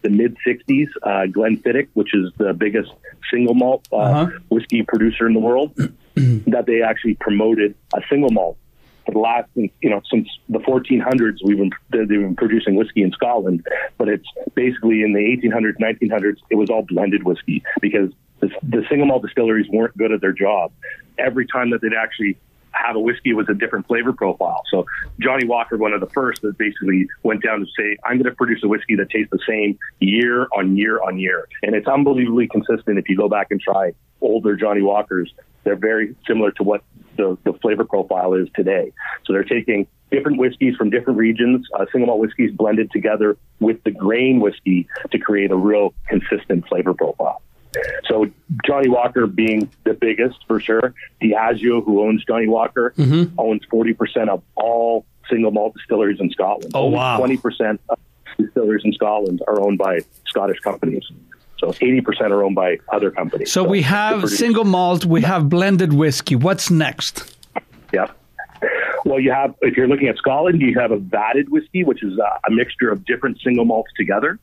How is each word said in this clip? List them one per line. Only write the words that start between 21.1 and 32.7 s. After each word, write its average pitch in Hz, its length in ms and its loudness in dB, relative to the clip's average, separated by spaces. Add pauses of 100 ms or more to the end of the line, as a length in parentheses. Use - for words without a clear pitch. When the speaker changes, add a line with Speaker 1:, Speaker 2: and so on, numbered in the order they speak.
Speaker 1:
Every 127 300 -2
time 123 240 -2
that 113 100 -2
they'd 110 180 -2
actually 104 380 -4 (340)
have 117 240 -4
a 110 40 0
whiskey, 117 320 -2
it - 20 2
was 107 160 -2
a 104 60 0
different 104 320 -4
flavor 120 260 0
profile. - 560 -2
So - 160 0 (340)
Johnnie 131 280 0
Walker, 117 300 -2
one 107 140 0
of 104 100 -2
the 92 100 -6
first 127 320 -4
that 104 160 -4
basically 95 480 0 (160)
went 110 180 0
down 110 200 -2
to 98 40 -6 (100)
say, 104 280 -4
"I'm 120 160 -2
gonna 123 160 0
produce 117 280 -2
a 107 40 0
whiskey 107 300 0
that 98 120 -2
tastes 110 220 -2
the 95 160 -2
same 107 320 -2 (200)
year 120 560 2
on 95 220 2
year 110 240 0
on 92 160 -4
year." 92 300 -4 (160)
And 107 120 -2
it's 104 120 -2
unbelievably 127 640 2
consistent 107 500 0